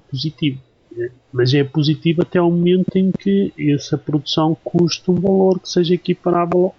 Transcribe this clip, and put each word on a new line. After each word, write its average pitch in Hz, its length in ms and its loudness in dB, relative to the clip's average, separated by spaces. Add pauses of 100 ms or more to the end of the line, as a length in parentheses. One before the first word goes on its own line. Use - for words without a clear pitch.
positivo. 139 520 -4 (360)
É, 120 140 -8 (220)
mas 123 220 0
é 143 100 4
positivo 156 580 0
até - 160 -2
ao 175 140 2
momento 175 440 0
em 190 140 2
que 196 480 0
essa 143 400 -2
produção 156 640 -2
custa 175 480 -2
um 180 60 2
valor 190 420 2
que - 120 -16
seja 175 240 2
equiparável 175 840 0